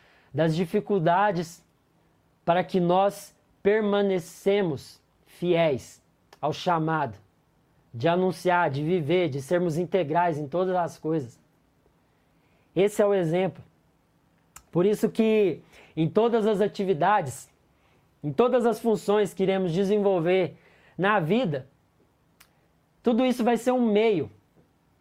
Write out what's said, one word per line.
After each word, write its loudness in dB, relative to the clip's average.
das 0
dificuldades, -2
para 2
que -2
nós 0
permanecemos 0
fiéis -2
ao -2
chamado -2
de -2
anunciar, 0
de -4
viver, 0
de -8
sermos -2
integrais -2
em -8
todas -2
as -4
coisas. -6
Esse 0
é 4
o 2
exemplo. -2
Por 0
isso 0
que 0
em 0
todas 0
as 0
atividades, -2
em -6
todas 2
as 0
funções 0
que -4
iremos 0
desenvolver 0
na 2
vida, -2
tudo 2
isso 0
vai 2
ser -2
um 0
meio. 2